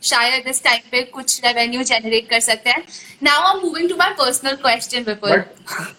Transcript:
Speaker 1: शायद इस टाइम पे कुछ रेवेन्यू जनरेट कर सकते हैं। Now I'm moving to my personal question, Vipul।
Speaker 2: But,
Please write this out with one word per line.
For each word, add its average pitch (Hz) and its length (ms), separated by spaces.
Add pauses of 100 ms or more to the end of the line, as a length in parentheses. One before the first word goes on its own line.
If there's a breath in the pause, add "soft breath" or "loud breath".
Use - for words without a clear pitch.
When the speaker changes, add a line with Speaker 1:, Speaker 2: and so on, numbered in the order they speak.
Speaker 1:
शायद 247 440
इस 254 160
टाइम 233 280
पे 254 100 (140)
कुछ - 280
रेवेन्यू 240 460
जनरेट 226 400
कर 233 100
सकते 233 300
हैं। 311 140 (420 loud breath)
Now 294 100 (120)
I'm 381 160
moving 330 260
to 339 80
my 370 100 (120)
personal 269 440
question, 240 400
Vipul। 208 300
Speaker 2:
But, - 640